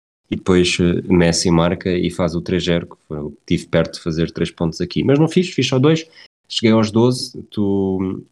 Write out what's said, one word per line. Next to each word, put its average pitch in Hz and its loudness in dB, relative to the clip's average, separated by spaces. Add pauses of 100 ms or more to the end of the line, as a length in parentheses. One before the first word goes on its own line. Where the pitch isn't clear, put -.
(300)
e - -4
depois, 90 2
eh, 87 2
Messi 85 2
marca 85 2
e 90 -2
faz 85 -2
o 87 -4
três 87 -2
zero, 85 0
que - -20 (120)
foi, 76 -10 (160)
tive 85 -2
perto 82 0
de - -16
fazer 80 -4
três 85 -4
pontos 82 -6
aqui, 87 -4
mas 131 2
não 160 2
fiz, 180 0
fiz - -2
só 131 0
dois, 160 2 (420)
cheguei - 0
aos 110 2
doze, 120 0
tu 95 -2